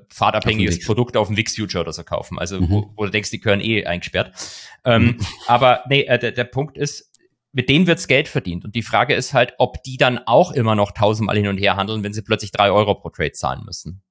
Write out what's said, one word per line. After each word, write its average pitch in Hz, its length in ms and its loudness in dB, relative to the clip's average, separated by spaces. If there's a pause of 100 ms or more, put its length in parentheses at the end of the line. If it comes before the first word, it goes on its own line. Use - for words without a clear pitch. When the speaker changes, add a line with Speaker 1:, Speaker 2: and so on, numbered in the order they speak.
Speaker 1:
fahrtabhängiges 107 640 0
Speaker 2:
Auf 85 40 -2
dem - 20 -4
Wix. - 80 -14
Speaker 1:
Produkt 120 320 -2
auf 104 80 2
dem 101 100 -4
Wix-Future 104 460 -4
oder 80 100 -8
so 82 120 -12
kaufen. - 340 -8
Also, 92 200 -6
Speaker 2:
Mhm. 90 120 0
Speaker 1:
wo, 101 260 0
wo 107 80 -4
du 95 60 -4
denkst, 104 200 -2
die - 80 -8
gehören 101 220 0
eh 110 240 -2
eingesperrt. - 480 -4 (540)
Ähm, 117 180 6
Speaker 2:
Mhm. 120 120 2 (300)
Speaker 1:
aber 123 440 4
nee, 139 140 2
äh, 123 140 2
der, 120 140 -4
der 123 120 -2
Punkt 143 340 -8
ist, - 340 -8 (400)
mit 127 160 -2
denen 170 180 6
wird's 165 220 0
Geld 139 200 2
verdient. 87 360 -6
Und 104 100 -10
die 117 80 -4
Frage 123 320 0
ist 127 200 -4
halt, 123 240 2
ob - 240 -2
die 131 160 -12
dann 127 280 4
auch 147 260 4
immer 113 220 2
noch 101 180 2
tausendmal 107 440 0
hin 104 120 0
und 98 100 -4
her 98 180 2
handeln, 101 260 -4
wenn 104 120 -6
sie 107 80 -8
plötzlich 107 280 -2
drei 101 200 2
Euro 101 240 4
pro - 160 -14
Trade 76 220 -4
zahlen - 340 -6
müssen 92 340 -14 (100)